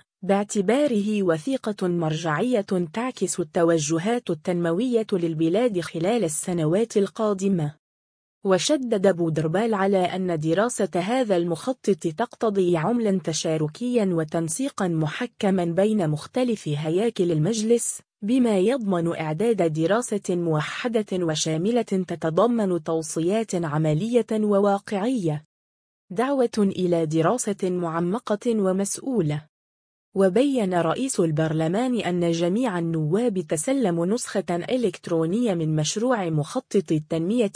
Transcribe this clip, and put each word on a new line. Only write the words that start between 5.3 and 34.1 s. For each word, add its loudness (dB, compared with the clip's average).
خلال -2
السنوات 0
القادمة. 0
وشدد 2
بودربال 0
على 2
أن 0
دراسة 0
هذا 0
المخطط -2
تقتضي 0
عملا 0
تشاركيا -2
وتنسيقا -2
محكما -2
بين 2
مختلف -2
هياكل 0
المجلس، 0
بما 2
يضمن 0
إعداد 0
دراسة 0
موحدة 0
وشاملة 0
تتضمن 0
توصيات -2
عملية 0
وواقعية. 0
دعوة 0
إلى 2
دراسة 0
معمقة -2
ومسؤولة. 0
وبين 2
رئيس 0
البرلمان 0
أن 0
جميع 0
النواب 0
تسلموا 0
نسخة -2